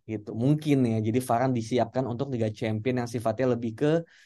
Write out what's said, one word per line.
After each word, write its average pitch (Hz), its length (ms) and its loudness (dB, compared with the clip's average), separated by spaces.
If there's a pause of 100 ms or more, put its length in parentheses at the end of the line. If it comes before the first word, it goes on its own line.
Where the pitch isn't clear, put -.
gitu. 107 320 -6
Mungkin 143 480 4
ya, 113 160 2
jadi 110 160 2
Varane 127 400 2
disiapkan 117 480 0
untuk 120 240 -4
Liga 113 200 0
Champion 113 520 -2
yang 117 80 -6
sifatnya 117 480 0
lebih 117 160 -6
ke 147 180 2 (340)